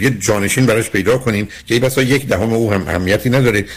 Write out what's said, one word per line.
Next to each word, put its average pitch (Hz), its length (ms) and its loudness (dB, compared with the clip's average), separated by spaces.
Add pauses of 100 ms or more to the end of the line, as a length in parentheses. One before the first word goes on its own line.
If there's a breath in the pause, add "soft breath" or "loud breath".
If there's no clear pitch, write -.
یه 131 100 2
جانشین 104 560 0
براش 110 240 0
پیدا 104 280 0
کنیم 107 300 -2 (180 loud breath)
که 113 80 -2
ای 117 60 2
بسا 131 220 0
یک 135 240 0
دهم 113 260 0
او 113 200 0
هم 92 160 -2
اهمیتی 92 420 0
نداره، 120 340 2 (120 loud breath)